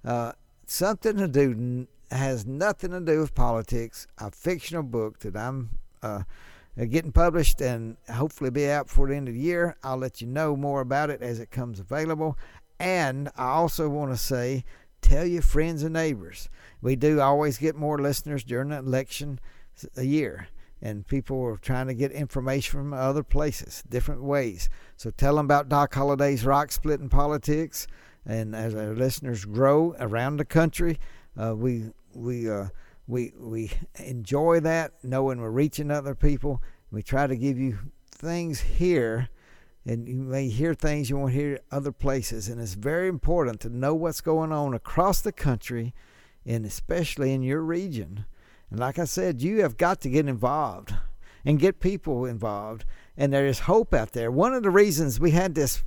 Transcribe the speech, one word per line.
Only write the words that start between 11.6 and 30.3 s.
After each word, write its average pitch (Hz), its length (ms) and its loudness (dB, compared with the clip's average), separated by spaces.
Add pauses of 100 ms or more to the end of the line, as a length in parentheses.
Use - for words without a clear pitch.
available. 156 560 -2 (420)
And 147 580 -2
I 131 80 -4
also 156 420 0
wanna 143 300 -2
say, 127 480 -2 (340)
tell - 260 10
your 175 180 0
friends 156 400 4
and 160 100 -2
neighbors. 131 560 -4 (320)
We 127 160 0
do 147 240 4
always 143 360 4
get 151 200 0
more 151 200 -2
listeners 143 460 -2
during 127 260 -4
the 147 100 -6
election 135 600 -4 (380)
s-, - 80 -16 (100)
a 131 80 -4
year, 131 440 -2 (340)
and 104 260 -8
people 135 360 -2
are 113 120 -4
trying 127 320 -4
to 131 60 -4
get 135 180 -2
information 139 680 -2
from 143 140 -6
other 139 300 0
places, - 640 0
different 123 340 0
ways. 131 480 0 (280)
So 113 140 -6
tell 143 240 4
them 151 100 2
about 143 240 4
Doc 143 240 4
Holliday's 139 520 2
Rock 139 280 2
Splitting 143 360 -2
Politics. 147 800 2 (380)
And 110 280 -4
as 110 220 -4
our 107 180 -4
listeners 120 520 -2
grow 139 540 4
around 123 380 -2